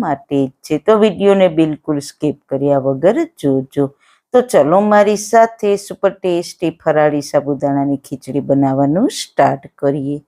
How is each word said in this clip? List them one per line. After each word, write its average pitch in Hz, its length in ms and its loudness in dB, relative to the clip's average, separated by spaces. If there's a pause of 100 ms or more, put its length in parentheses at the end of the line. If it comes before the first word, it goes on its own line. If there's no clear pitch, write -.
માટે 143 380 -4
જ 135 100 0 (140)
છે. 156 160 -4
તો - 200 0
વીડિયોને 196 500 2
બિલકુલ 156 500 -2
સ્કીપ 139 380 -6 (100)
કર્યા 139 380 0
વગર 143 320 0 (200)
જોજો. 135 480 -2 (480)
તો 247 100 6
ચલો 175 380 2
મારી 208 400 2
સાથે 226 560 2
સુપર 196 360 -4
ટેસ્ટી 175 580 -4 (100)
ફરાળી 147 480 0
સાબુદાણાની 139 760 -2
ખીચડી 135 420 -8
બનાવવાનું 139 600 0
સ્ટાર્ટ - 680 -2
કરીએ. 143 420 -4 (100)